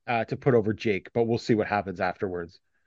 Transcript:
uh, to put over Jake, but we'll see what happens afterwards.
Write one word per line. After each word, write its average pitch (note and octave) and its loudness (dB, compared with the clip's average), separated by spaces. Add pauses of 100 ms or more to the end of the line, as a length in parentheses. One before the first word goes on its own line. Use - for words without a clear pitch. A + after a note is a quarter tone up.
uh, A#2 0
to B2+ -6
put C3 4
over G#2+ 4
Jake, G2 -4
but A#2 2
we'll A2+ 0
see - 2
what G#2 2
happens F#2+ -2
afterwards. F2+ -6 (280)